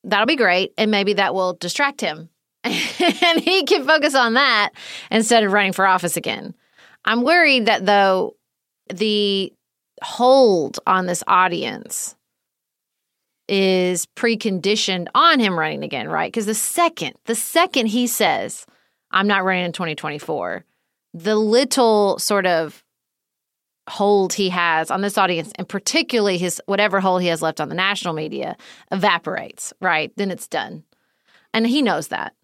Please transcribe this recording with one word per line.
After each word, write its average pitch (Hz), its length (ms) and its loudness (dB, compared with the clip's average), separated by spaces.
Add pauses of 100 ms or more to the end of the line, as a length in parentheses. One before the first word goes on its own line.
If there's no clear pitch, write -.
That'll 208 220 0
be 302 100 0
great, 190 420 2
and 220 120 0
maybe 202 240 0
that 196 200 0
will 185 200 -2
distract 277 460 -4
him." 160 280 -8 (160)
<laughs> - 200 -20
And 330 760 0
he 359 240 0
can 311 200 0
focus 294 300 2
on 240 200 2
that 240 360 2 (400)
instead 226 340 4
of 196 80 0
running 196 200 2
for 190 140 0
office 180 300 0
again. - 380 -8 (500)
I'm 226 180 0
worried 285 440 4
that, 202 180 2
though, 196 520 4 (560)
the 202 600 -2 (520)
hold 240 840 4
on 185 200 2
this 175 200 -4
audience 175 880 0 (1300)
is 185 580 2 (100)
preconditioned 202 1000 -2
on 311 260 4
him 190 180 2
running 156 240 -4
again, 147 260 -8
right? 160 240 -4
'Cause 220 140 -4
the 220 80 -2
second, 330 600 -2 (120)
the 226 80 -2
second 330 520 0
he 240 200 0
says, 156 600 -2 (440)
"I'm 190 160 2
not 196 180 2
running 185 200 0
in 175 80 -4
twenty 165 220 -6
twenty-four," 147 680 -8 (500)
the 185 220 -2
little 220 840 2
sort 196 280 0
of 160 380 -2 (1040)
hold 196 440 2
he 196 160 -2
has 170 420 0
on 175 100 -2
this 202 180 -2
audience, 175 380 0
and 185 120 -10
particularly 208 680 -2
his, - 280 -4
whatever 196 340 0
hold 185 200 2
he 180 80 0
has 165 140 -2
left 160 180 -2
on 151 80 -4
the - 60 -10
national 190 400 -2
media, 147 420 -8 (360)
evaporates, 185 880 -2
right? 160 360 -2
Then 202 140 -4
it's - 160 -10
done. - 380 -8 (680)
And 226 140 0
he 269 160 0
knows 170 260 -2
that. - 360 -8